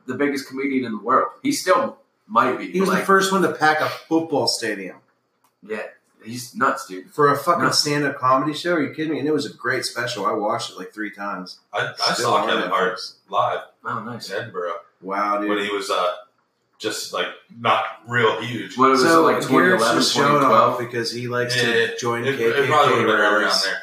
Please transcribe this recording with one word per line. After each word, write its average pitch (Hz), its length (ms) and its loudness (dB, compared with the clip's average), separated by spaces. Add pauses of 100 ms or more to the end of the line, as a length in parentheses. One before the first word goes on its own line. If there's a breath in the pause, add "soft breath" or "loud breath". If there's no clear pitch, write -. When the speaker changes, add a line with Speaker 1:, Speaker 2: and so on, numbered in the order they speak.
Speaker 1:
the 123 100 -6
biggest 139 340 -2
comedian 135 360 -2
in 113 80 -6
the 104 100 -8
world. 123 280 0 (120)
He 147 100 0
still - 460 0 (320)
might 120 280 2
be, - 120 -8
Speaker 2:
He 180 100 0
was 190 100 2
Speaker 1:
but, - 60 0
Speaker 2:
the - 40 2
Speaker 1:
like, - 60 -4
Speaker 2:
first 190 260 4
one 190 100 4
to 156 100 2
pack 156 280 2
a 131 80 0
football 143 580 0
stadium. 101 520 -4 (680)
Speaker 1:
Yeah, 104 160 -8 (400)
he's 120 320 -12
nuts, 135 320 -2
dude. 92 240 -14
Speaker 2:
For 143 220 4
a 131 60 0
fucking 147 260 0
Speaker 1:
Nuts. 131 140 2
Speaker 2:
stand-up 147 400 0
comedy 135 340 2
show? 175 220 -2
Are 160 80 2
you 131 120 -4
kidding 156 200 -4
me? 131 40 -4
And 127 80 -2
it 151 60 2
was 143 140 0
a 180 80 -12
great 127 320 -4
special. 123 400 -6
I 156 60 0
watched - 380 -2
it, - 80 -20
like, - 140 -14
three 104 180 -8
times. 98 480 -10 (140)
Speaker 3:
I, - 220 -4 (120)
I - 60 0
Speaker 2:
Still - 180 -2
Speaker 3:
saw 90 120 2
Speaker 2:
on - 60 -2
Speaker 3:
Kevin - 220 0
Speaker 2:
Netflix. - 0 -
Speaker 3:
Hart 92 300 0 (300)
live 101 280 0 (260)
Speaker 1:
Oh, 117 160 -6
nice. 113 300 -12
Speaker 3:
in 98 60 -6
Edinburgh 90 380 -6 (260)
Speaker 2:
Wow, 101 400 -2
dude. 104 80 -2
Speaker 3:
when 104 160 2
he 104 60 -4
was, 98 200 -4
uh, 90 220 0 (640)
just, - 340 -6
like, 90 140 -2 (320)
not 110 260 2 (220)
real 117 340 2
huge. 104 380 -8
Speaker 1:
What 131 120 6
was 131 120 4
Speaker 2:
So, - 180 6
Speaker 1:
it, - 20 6
like, 156 140 4
Speaker 2:
Garrett's - 120 -2
Speaker 1:
twenty - 220 4
eleven, - 260 2
Speaker 2:
just - 180 2
showing 143 120 2 (100)
off 143 60 4
Speaker 1:
twenty 135 120 4
twelve? 117 240 4
Speaker 2:
because 120 320 -4
he 120 160 -6
likes 120 300 -2
Speaker 3:
Yeah, 123 60 2 (240)
Speaker 2:
to - 100 -6
join 120 280 -2
Speaker 3:
it, 135 120 0
Speaker 2:
K - 20 -4
K 117 140 2
K 139 120 0
Speaker 3:
it 127 40 0
probably 120 260 4
would've 113 120 2
been 107 140 4
around 107 200 4
Speaker 2:
rallies. - 240 0
Speaker 3:
there. - 180 -2